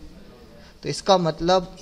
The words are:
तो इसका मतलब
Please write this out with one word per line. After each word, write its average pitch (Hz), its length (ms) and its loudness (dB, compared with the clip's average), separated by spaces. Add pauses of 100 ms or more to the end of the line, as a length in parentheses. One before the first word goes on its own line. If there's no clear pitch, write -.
(840)
तो - 60 -8
इसका 185 300 2
मतलब 175 640 -2